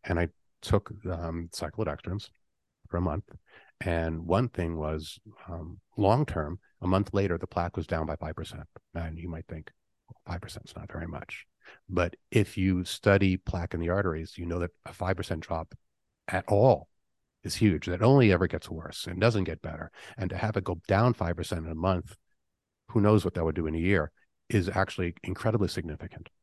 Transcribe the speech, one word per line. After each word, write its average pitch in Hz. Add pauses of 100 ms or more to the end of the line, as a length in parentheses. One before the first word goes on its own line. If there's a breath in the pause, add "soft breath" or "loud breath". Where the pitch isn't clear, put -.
And 85
I 87 (340)
took, - (180)
um, 85
cyclodextrins 85 (600)
for 87
a 87
month. 82 (560 loud breath)
And 82
one 104
thing 82
was, 78 (300)
um, 85 (160)
long-term, 98 (220)
a 90
month 95
later, 98
the 90
plaque 85
was 85
down 80
by 76
five 78
percent. - (260)
And 82
you 85
might 82
think, 80 (560)
"Five 87
percent -
is -
not 104
very 82
much." - (440 loud breath)
But 90 (120)
if -
you 92
study 95
plaque -
in 82
the 82
arteries, 87
you 87
know 85
that 87 (140)
a -
five 92
percent 85
drop 80 (540)
at 95
all 107 (560)
is 95
huge. 90
That 90
only 120
ever 87
gets 82
worse 80
and 90
doesn't 107
get 76
better. 78 (280 loud breath)
And 92
to 92
have 110
it 95
go 87
down 113
five 85
percent 82
in 82
a 80
month, 90 (720)
who 113
knows 104
what 90
that 82
would 78
do 82
in 78
a 82
year, 87 (380)
is 98
actually 92
incredibly 101
significant. 80 (140)